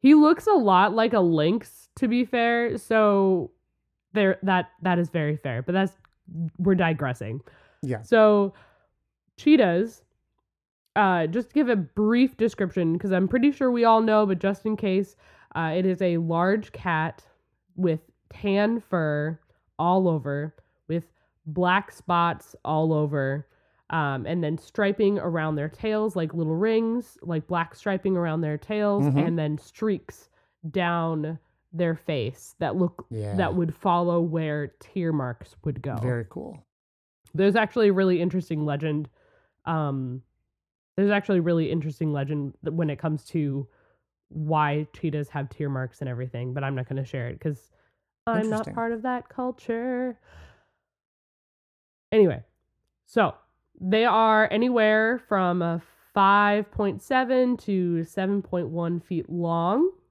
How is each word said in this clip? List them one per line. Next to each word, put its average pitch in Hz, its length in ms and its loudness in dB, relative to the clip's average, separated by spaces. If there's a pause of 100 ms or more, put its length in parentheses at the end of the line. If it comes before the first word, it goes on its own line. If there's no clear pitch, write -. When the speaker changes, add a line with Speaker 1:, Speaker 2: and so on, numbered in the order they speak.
Speaker 1:
He 277 140 8
looks 302 320 6
a 427 60 4
lot 202 420 4
like 226 180 2
a 220 80 2
lynx, 170 760 0
to 262 120 0
be 240 160 2
fair, 233 540 0
so 196 720 2 (640)
there, 190 300 2
that, 185 280 0 (120)
that 180 160 2
is 175 120 0
very 151 260 -2
fair, 131 260 -6
but 175 100 -4
that's, 190 200 0 (680)
we're 190 160 2
digressing. 139 680 -2 (420)
Speaker 2:
Yeah. 120 200 -6
Speaker 1:
So, 208 520 4 (840)
cheetahs, 226 680 4 (920)
uh, 185 320 2
just 226 200 -4
to - 60 -20
give 285 140 2
a 233 80 2
brief 214 600 2
description, 180 600 0
'cause 190 140 -2
I'm 185 160 2
pretty 262 240 2
sure 262 180 0
we 240 140 2
all 226 160 6
know, 214 260 4
but 190 120 0
just 196 280 -2
in 214 100 -2
case, 190 400 -2 (380)
uh, 160 200 -4
it 185 120 0
is 185 160 0
a 175 160 2
large 170 540 0
cat 160 520 -4 (520)
with 165 240 0 (300)
tan 208 500 0
fur 156 580 -2 (400)
all 180 300 2
over, 147 460 -4 (320)
with 165 180 -4 (420)
black 180 440 0
spots 170 640 -4 (100)
all 160 280 0
over, 147 540 -2 (440)
um, 143 360 -4
and 170 180 -2
then 156 140 -2
striping 196 600 0
around 160 380 -2
their 147 140 -4
tails, 214 440 -4
like 160 200 -4
little 160 220 -2
rings, 226 680 -2
like 165 240 -6
black 165 280 -4
striping 190 420 -2
around 165 260 -2
their 151 160 -4
tails, 208 460 -2
Speaker 2:
Mm-hmm. 143 140 2
Speaker 1:
and 165 200 0
then 151 200 -2
streaks - 680 -8 (420)
down 165 680 -2 (340)
their 170 220 0
face 135 640 -6
that 139 180 -2
look, 180 340 -2
Speaker 2:
Yeah. 104 260 -6
Speaker 1:
that 170 180 0
would 170 200 -2
follow 175 460 0
where 156 480 -4 (120)
tear 165 320 -6
marks 127 520 -6
would 123 180 -6
go. 131 140 -8
Speaker 2:
Very 117 320 -4
cool. - 340 -14 (720)
Speaker 1:
There's 190 220 2
actually 220 320 2
a 202 40 4
really 185 280 2
interesting 170 460 -2
legend. 151 420 -4 (560)
Um, 135 580 -4 (760)
there's 202 140 2
actually 202 280 0
a 170 40 2
really 165 280 0
interesting 156 420 -4
legend 143 500 -4
that 156 120 -6
when 165 160 -2
it 139 80 -6
comes 156 280 -4
to 139 400 -4 (640)
why 151 600 -2
cheetahs 151 380 -6
have 143 180 -6
tear 147 220 -8
marks 131 300 -8
and 135 80 -8
everything, 123 440 -8
but 135 120 -6
I'm 135 100 -4
not 127 140 -6
gonna 135 160 -6
share 123 240 -8
it - 120 -12
'cause 151 300 -8 (560)
I'm 226 100 -2
not 220 80 0
Speaker 2:
Interesting. 220 300 -4
Speaker 1:
part 226 180 -4
of 226 100 -8
that 247 280 -6
culture. 247 880 -6 (1900)
Anyway, 185 300 4 (640)
so 202 280 0 (460)
they 208 240 0
are 220 460 4
anywhere 220 680 2
from 180 440 -2
a 170 180 -2 (320)
five 208 580 4
point 202 320 -4
seven 254 560 0
to 175 460 -2
seven 196 380 -4
point 175 260 -4
one 170 320 -4
feet - 300 -8
long 175 600 0 (200)